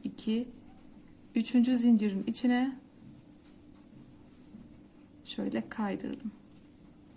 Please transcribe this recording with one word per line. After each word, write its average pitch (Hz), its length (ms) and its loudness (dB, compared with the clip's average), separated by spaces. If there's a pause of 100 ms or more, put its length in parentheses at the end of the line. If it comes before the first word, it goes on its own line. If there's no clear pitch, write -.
iki, 226 440 -4 (840)
üçüncü 247 420 4
zincirin 214 500 4
içine 247 500 0 (2500)
şöyle 214 440 -6
kaydırdım. - 640 -8 (840)